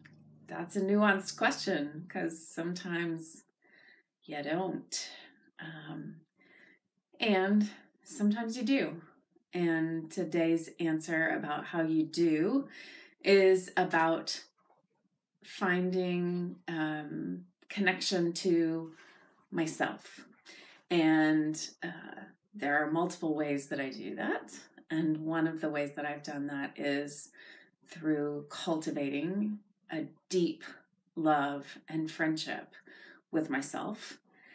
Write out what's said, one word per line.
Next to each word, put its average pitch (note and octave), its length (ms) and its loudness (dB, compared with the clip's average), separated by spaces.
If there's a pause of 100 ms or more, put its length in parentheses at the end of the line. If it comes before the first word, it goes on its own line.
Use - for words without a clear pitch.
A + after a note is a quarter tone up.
(480)
that's E3+ 280 -8
a F#3+ 60 2
nuanced G3+ 560 4
question D#3 720 0
'cause E3+ 360 -6
sometimes E3+ 960 -6 (800)
you - 180 -8
don't. E3 680 -4 (480)
Um, D#3 580 -12 (1040)
and G#3 500 4 (320)
sometimes A3+ 560 0
you A#3 60 -2
do. E3+ 360 2 (540)
And E3 560 2
today's E3 580 2 (100)
answer D#3+ 520 0
about - 340 -4
how E3+ 160 -2
you D#3+ 240 4
do E3+ 640 2 (560)
is F#3+ 540 6
about E3 680 2 (1000)
finding, F3+ 1120 0 (120)
um, D#3 760 -4 (240)
connection F#3 640 0
to E3 600 2 (560)
myself. - 760 -4 (640)
And, D#3 800 4 (120)
uh, F3 420 -10 (280)
there D3 240 0
are D3+ 140 2
multiple E3 440 0
ways C#3+ 340 -2
that C#3 120 -4
I C3+ 80 -2
do G#2 280 -8
that. - 360 -4 (380)
And D#3 340 0
one D#3+ 220 0
of D#3+ 160 -4
the D3+ 80 0
ways C#3+ 220 -2
that D3 120 -6
I've D3 180 -6
done C#3+ 260 -6
that C#3 300 -6
is C#3+ 520 -2 (560)
through D3 640 -2
cultivating D#3+ 1080 -2 (300)
a D3+ 180 -4 (200)
deep F3 360 0 (520)
love C#3+ 600 0 (100)
and D#3 220 -4
friendship - 640 -4 (560)
with D#3+ 180 0
myself - 720 -6 (340)